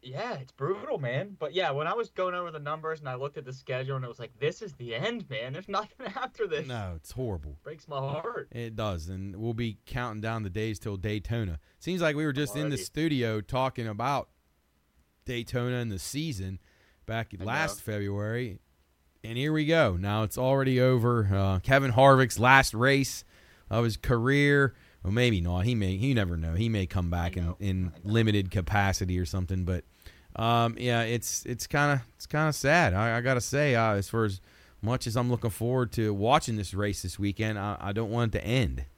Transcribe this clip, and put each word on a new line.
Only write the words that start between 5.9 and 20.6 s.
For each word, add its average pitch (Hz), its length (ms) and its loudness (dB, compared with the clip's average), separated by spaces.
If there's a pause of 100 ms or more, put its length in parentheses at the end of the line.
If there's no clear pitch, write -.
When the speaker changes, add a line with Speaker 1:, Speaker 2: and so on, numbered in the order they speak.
Speaker 1:
<laughs> 202 100 -10
after 247 300 -6
this." 143 220 -4
Speaker 2:
No, 107 260 -6
it's - 180 -14
horrible. 87 520 -6
Speaker 1:
Breaks 156 240 -16
my 143 100 -6
heart. 143 540 -6
Speaker 2:
It 113 240 -8
does, 92 320 -4
and 95 280 -8
we'll 113 180 -4
be 113 320 -4
counting 120 340 -6
down 110 240 -4
the 98 60 -4
days 107 280 -4
till 101 180 -6
Daytona. 104 640 -4 (200)
Seems 175 220 -4
like 156 140 2
we 151 100 -2
were 147 80 0
just 143 220 -2
in 151 140 -2
the 139 80 -2
Speaker 1:
Already. - 60 -6
Speaker 2:
studio 127 580 0
talking 127 480 -2
about 117 400 -2 (960)
Daytona 123 540 -2
and 120 120 -2
the 95 80 -4
season 98 640 -6 (460)
back 113 340 -6
Speaker 1:
I 90 40 -8
Speaker 2:
last 151 420 -4
Speaker 1:
know. 110 60 -4
Speaker 2:
February, 104 680 -4 (640)
and 117 160 -6
here 147 140 0
we 156 140 2
go. 147 300 4
Now 104 280 0
it's - 120 -4
already 131 440 2